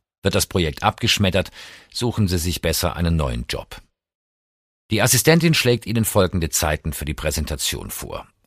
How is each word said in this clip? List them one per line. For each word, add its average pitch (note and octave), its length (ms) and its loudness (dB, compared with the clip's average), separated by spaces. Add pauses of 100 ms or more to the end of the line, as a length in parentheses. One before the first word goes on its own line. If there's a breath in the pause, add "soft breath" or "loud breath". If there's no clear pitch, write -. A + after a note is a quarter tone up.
(220)
Wird G2 120 0
das F#2+ 120 0
Projekt E2 360 -2
abgeschmettert, G2 680 0 (420 loud breath)
suchen A2+ 340 0
Sie F2+ 120 0
sich E2+ 220 -2
besser E2 360 -2
einen E2+ 180 2
neuen B1 340 -2
Job. - 320 -8 (1120)
Die G#2+ 120 0
Assistentin D#3+ 520 4
schlägt A#2+ 320 2
Ihnen A2+ 180 0
folgende F2+ 460 2
Zeiten D#2 420 -2
für - 120 -8
die C#2+ 100 -4
Präsentation - 760 -4
vor. - 360 -12 (200)